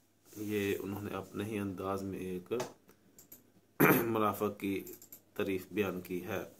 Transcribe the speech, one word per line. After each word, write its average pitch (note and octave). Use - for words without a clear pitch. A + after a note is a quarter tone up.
ये G#2
उन्होंने G2
अपने F#2+
ही G#2+
अंदाज F#2+
में F#2+
एक F#2
<clears throat> C3
मुनाफिक G#2+
की G2
तारीफ F#2+
बयान F#2
की F2+
है F2+